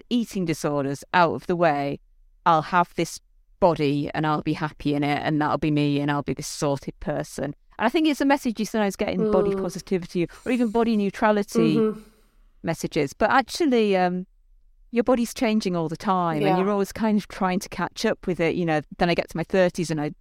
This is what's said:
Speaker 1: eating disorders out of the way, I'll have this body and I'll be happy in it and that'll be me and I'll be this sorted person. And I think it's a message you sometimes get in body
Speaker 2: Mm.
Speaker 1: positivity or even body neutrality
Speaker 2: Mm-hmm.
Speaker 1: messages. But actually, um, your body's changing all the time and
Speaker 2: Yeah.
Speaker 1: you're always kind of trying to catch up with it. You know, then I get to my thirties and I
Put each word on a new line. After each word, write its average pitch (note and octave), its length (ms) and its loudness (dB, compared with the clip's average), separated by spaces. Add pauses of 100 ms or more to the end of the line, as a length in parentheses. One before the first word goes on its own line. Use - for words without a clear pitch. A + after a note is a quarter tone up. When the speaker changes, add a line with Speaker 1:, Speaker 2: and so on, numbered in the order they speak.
Speaker 1:
eating G#3+ 360 -2
disorders C#3+ 580 -2 (100)
out F3 200 4
of C#3+ 140 -8
the F3+ 80 0
way, D3 440 0 (460)
I'll D#3+ 180 4
have F3 320 0
this - 240 -4 (400)
body D3 540 2
and D#3 140 0
I'll D3+ 140 0
be D#3 120 -2
happy D3 400 -4
in C#3+ 100 0
it C#3+ 200 0
and D3+ 180 0
that'll D3 160 0
be D#3 140 0
me D3 280 2
and D3 120 -2
I'll C#3+ 120 -2
be D3+ 100 -4
this D3 140 -8
sorted - 520 -4
person. D3 460 -6
And - 400 -8
I A3+ 40 4
think D#4 180 2
it's D4 140 0
a C#4+ 40 2
message C#4 340 0
you A3 60 0
sometimes G#3 300 -2
get G3+ 140 -4
in G#3 220 0
body G3 200 2
Speaker 2:
Mm. G3 100 -2
Speaker 1:
positivity F3+ 680 -4 (180)
or - 60 -2
even A#3+ 180 2
body A3+ 280 0
neutrality G#3+ 800 2
Speaker 2:
Mm-hmm. G#3+ 240 0 (640)
Speaker 1:
messages. D#3+ 500 -2
But G#3+ 160 2
actually, A#3+ 680 2
um, F3+ 320 0 (640)
your A#3+ 120 0
body's A#3+ 300 0
changing G#3+ 420 0
all E3 140 -2
the D#3+ 80 -8
time F3 400 0
and D3 80 0
Speaker 2:
Yeah. F#3+ 120 4
Speaker 1:
you're F#3+ 120 2
always G3+ 220 0
kind G#3+ 260 0
of G3 100 -2
trying F#3 320 -2
to - 100 -14
catch - 360 -6
up - 220 -2
with F3 120 -4
it. E3 160 2
You F3 100 -2
know, D#3 160 0 (160)
then F3 120 2
I E3+ 60 2
get - 140 -4
to - 80 -8
my D#3+ 60 -4
thirties F3+ 480 0
and D#3 100 -2
I D3 200 -4